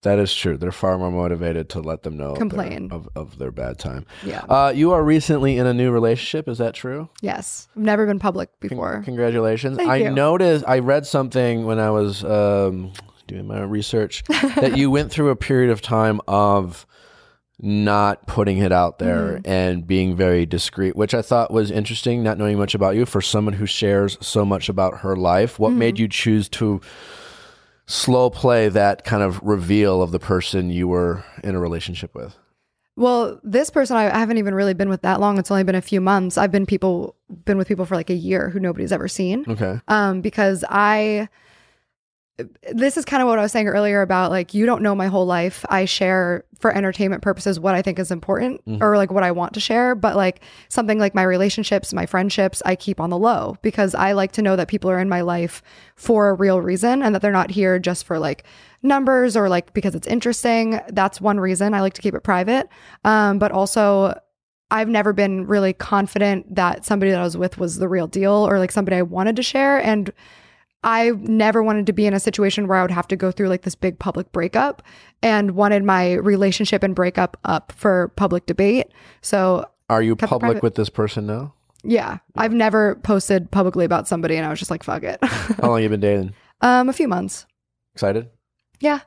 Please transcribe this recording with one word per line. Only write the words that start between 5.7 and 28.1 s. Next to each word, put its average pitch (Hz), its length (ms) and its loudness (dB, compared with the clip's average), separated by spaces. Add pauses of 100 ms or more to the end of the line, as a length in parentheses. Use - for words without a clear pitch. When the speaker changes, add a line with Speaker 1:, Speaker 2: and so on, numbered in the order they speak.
Speaker 1:
new 123 160 2
relationship. 117 580 0
Is 117 100 -8
that 113 160 -2
true? 143 340 -10 (120)
Speaker 2:
Yes. - 460 -8 (100)
I've 220 60 -6
never 214 240 2
been 202 140 -2
public 190 280 -4 (120)
Speaker 1:
Con-, 202 80 -10
Speaker 2:
before. 104 360 -6
Speaker 1:
congratulations. 120 720 -2
Speaker 2:
Thank 349 140 0
Speaker 1:
I 131 60 4
Speaker 2:
you. 208 140 2
Speaker 1:
noticed, 156 580 2
I 135 100 4
read 139 280 2
something 120 600 0
when 110 140 0
I 107 100 2
was, 104 340 0
um, 98 680 0 (340)
doing 95 220 -12
my 104 140 -8
research 104 600 -4
Speaker 2:
<laughs> - 40 -18
Speaker 1:
that 269 480 0
you 139 140 2
went 147 200 0
through 147 200 0
a 127 60 2
period 127 360 2
of 107 100 -2
time 110 460 0
of 98 580 0 (720)
not 104 680 0
putting 101 300 0
it 98 120 2
out 87 300 2
there 87 380 -2
Speaker 2:
Mm-hmm. 95 120 -8
Speaker 1:
and 92 340 0
being 92 300 2
very 87 320 2
discreet, 87 480 -4
which 107 180 0
I 117 100 0
thought 117 280 0
was 107 220 0
interesting, 117 500 -2
not 110 160 0
knowing 104 180 0
much 101 200 -2
about 98 180 2
you, 117 100 2
for 104 160 -2
someone 104 340 -2
who 101 120 -4
shares 101 540 0
so - 240 0
much 98 240 -2
about 92 300 0
her 95 180 -2
life. 92 420 2
What 110 120 2
Speaker 2:
Mm-hmm. 123 100 0
Speaker 1:
made 113 180 0
you 113 80 0
choose 107 440 0
to 104 300 -2 (1080)
slow 127 440 2